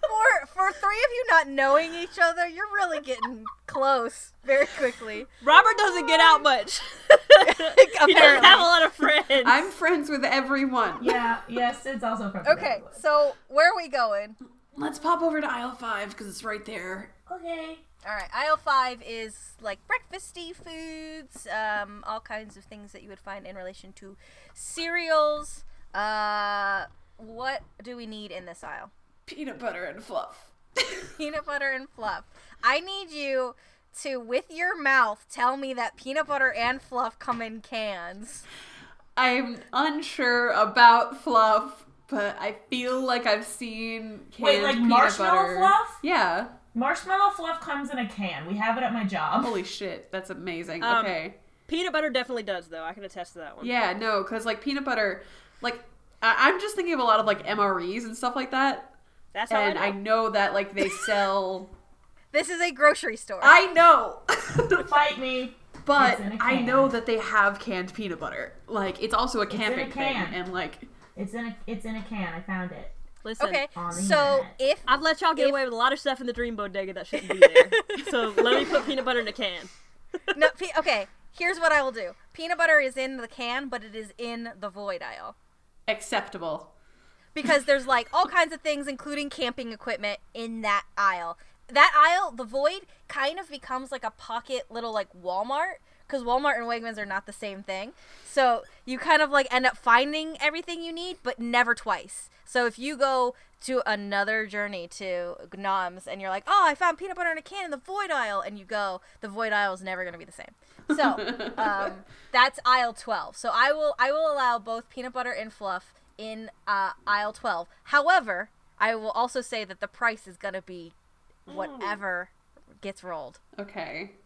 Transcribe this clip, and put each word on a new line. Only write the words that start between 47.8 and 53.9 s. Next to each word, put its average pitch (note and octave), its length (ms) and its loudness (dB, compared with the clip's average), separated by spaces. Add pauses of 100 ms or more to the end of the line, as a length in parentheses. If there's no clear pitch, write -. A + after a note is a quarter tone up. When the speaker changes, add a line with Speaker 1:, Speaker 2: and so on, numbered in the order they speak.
Speaker 4:
in C4 100 -6
a A3+ 100 -4
can. E3 380 -8
We G3 80 -6
have A3+ 220 -2
it B3+ 60 -4
at A3 100 -2
my A3+ 100 -4
job. F#3 400 -2
Speaker 3:
Holy G#3+ 200 -4
shit, - 480 -12
that's F#3+ 180 -10
amazing. E3+ 540 -8
Speaker 2:
Um, A#3 220 2
Speaker 3:
Okay. F3 300 -6 (320)
Speaker 2:
peanut F4 260 -4
butter D4+ 160 0
definitely B3 340 -4
does, F3+ 260 -8
though. D#3+ 140 -12
I E3 100 -10
can G3+ 120 -16
attest F3+ 280 -14
to F3 60 -18
that D3+ 180 -16
one. - 80 -12
Speaker 3:
Yeah, A#3+ 280 0